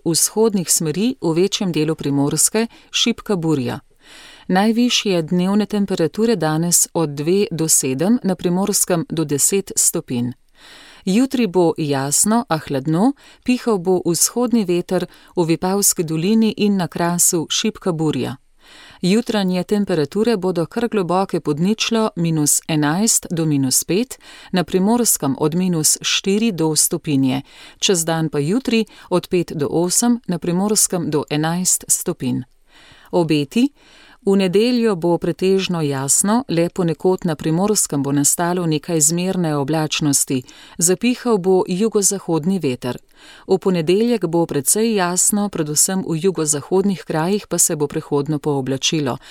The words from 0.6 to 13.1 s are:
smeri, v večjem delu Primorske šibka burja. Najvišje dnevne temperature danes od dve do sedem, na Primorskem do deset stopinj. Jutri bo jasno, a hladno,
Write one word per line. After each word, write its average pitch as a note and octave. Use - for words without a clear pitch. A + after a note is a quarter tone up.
smeri, F3
v E3+
večjem F#3
delu D#3
Primorske D3
šibka -
burja. D3
Najvišje G#3+
dnevne G3
temperature G3+
danes D#3+
od D3+
dve F#3
do D#3+
sedem, D#3
na F#3
Primorskem F3+
do D#3
deset D3+
stopinj. A#3+
Jutri A#3+
bo F3
jasno, D3
a D#3+
hladno, D#3